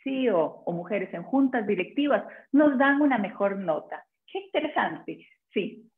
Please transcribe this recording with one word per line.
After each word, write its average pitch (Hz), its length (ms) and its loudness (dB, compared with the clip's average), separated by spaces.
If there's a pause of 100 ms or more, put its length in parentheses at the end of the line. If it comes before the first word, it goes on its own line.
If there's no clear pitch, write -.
C 262 220 -4
E 226 60 2
O 165 340 0
o 175 60 -4
mujeres 185 420 -6
en 170 100 -10
juntas 262 440 2
directivas, 208 560 0 (280)
nos 285 260 6
dan 277 240 4
una 277 160 4
mejor 196 400 -2
nota. 160 460 -4 (280)
Qué 392 80 -8
interesante. 202 880 -4 (240)
Sí, - 460 -6